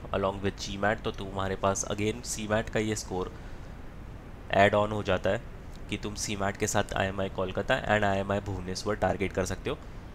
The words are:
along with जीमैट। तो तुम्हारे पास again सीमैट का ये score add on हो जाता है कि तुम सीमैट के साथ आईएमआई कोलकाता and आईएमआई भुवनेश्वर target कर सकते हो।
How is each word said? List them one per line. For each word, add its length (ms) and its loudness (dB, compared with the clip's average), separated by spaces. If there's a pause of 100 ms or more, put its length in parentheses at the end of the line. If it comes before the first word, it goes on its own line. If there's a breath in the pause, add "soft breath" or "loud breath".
(140)
along 300 2
with 160 -2
जीमैट। 420 0
तो 80 -2
तुम्हारे 460 -4
पास 360 2
again 340 0
सीमैट 440 0
का 100 0
ये 160 0
score 360 -4 (1200 loud breath)
add 220 8
on 180 4
हो 100 0
जाता 280 2
है 120 2 (480)
कि 80 0
तुम 160 -4
सीमैट 420 -2
के 100 0
साथ 300 2
आईएमआई 320 2
कोलकाता 560 0
and 200 4
आईएमआई 360 4
भुवनेश्वर 560 -2
target 360 2
कर 120 2
सकते 260 -4
हो। 80 -4 (360)